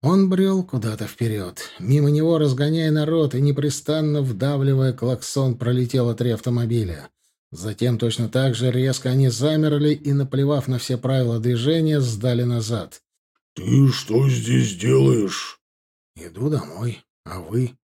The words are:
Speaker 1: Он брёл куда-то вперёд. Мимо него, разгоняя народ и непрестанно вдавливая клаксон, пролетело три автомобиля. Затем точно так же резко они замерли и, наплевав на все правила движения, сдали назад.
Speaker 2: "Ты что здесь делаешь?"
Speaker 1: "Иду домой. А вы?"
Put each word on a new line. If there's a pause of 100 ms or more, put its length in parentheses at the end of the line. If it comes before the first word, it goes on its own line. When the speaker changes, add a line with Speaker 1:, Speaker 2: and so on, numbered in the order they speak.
Speaker 1:
Он
брёл
куда-то
вперёд. (200)
Мимо
него,
разгоняя
народ
и
непрестанно
вдавливая
клаксон,
пролетело
три
автомобиля. (420)
Затем
точно
так
же
резко
они
замерли
и,
наплевав
на
все
правила
движения,
сдали
назад. (540)
Speaker 2:
"Ты
что
здесь
делаешь?" (560)
Speaker 1:
"Иду
домой. (180)
А
вы?"